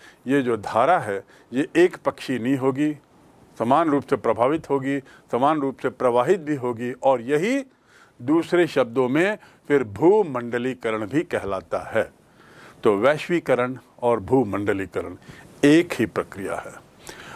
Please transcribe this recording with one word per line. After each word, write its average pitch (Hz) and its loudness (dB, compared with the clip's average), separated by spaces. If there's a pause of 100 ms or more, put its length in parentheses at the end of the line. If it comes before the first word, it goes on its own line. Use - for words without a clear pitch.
(260)
ये 139 2
जो 120 0
धारा 120 2
है 104 -6 (300)
ये 139 -2
एक 180 4
पक्षी - -4
नहीं 127 0
होगी, 135 0 (640)
समान 147 2
रूप 143 0
से 135 0
प्रभावित 117 0
होगी, 139 -2 (340)
समान 143 2
रूप 135 -4
से 135 -4
प्रवाहित 127 2
भी 151 -4
होगी 123 -4 (100)
और 131 2
यही 175 -2 (560)
दूसरे 160 2
शब्दों 127 0
में 180 0 (300)
फिर 139 2
भूमंडलीकरण 120 0
भी 143 -2
कहलाता 98 -6 (100)
है। 107 -2 (720)
तो 107 4
वैश्वीकरण 131 0 (260)
और 117 2
भूमंडलीकरण 98 -2 (480)
एक 165 6
ही 113 0
प्रक्रिया 87 -6
है। - -12 (640)